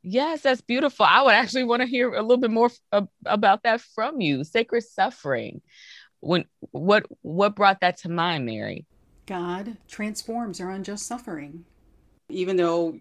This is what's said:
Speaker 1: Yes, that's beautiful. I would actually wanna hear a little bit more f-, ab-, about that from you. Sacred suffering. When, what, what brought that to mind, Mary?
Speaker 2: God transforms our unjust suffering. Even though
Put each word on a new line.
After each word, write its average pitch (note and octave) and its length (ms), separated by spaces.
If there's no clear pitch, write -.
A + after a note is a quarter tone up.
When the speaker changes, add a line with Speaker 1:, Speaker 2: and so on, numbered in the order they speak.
Speaker 1:
Yes, C#4 400
that's C4 200
beautiful. B3 460
I G#3 160
would A#3+ 100
actually A#3 320
wanna A#3+ 200
hear B3 280
a G#3 80
little A#3+ 160
bit A#3+ 140
more A3+ 160
f-, - 120
ab-, G3+ 160
about G#3 380
that A#3 180
from B3+ 400
you. C#3+ 240
Sacred A#3 380
suffering. - 760
When, F3 240
what, G3 340
what F#3+ 340
brought G3 260
that F3+ 180
to E3+ 100
mind, E3+ 360
Mary? G#2+ 400
Speaker 2:
God F#3 500
transforms G#3+ 720
our F3+ 100
unjust G3 340
suffering. E3 600
Even F#3 260
though E3+ 460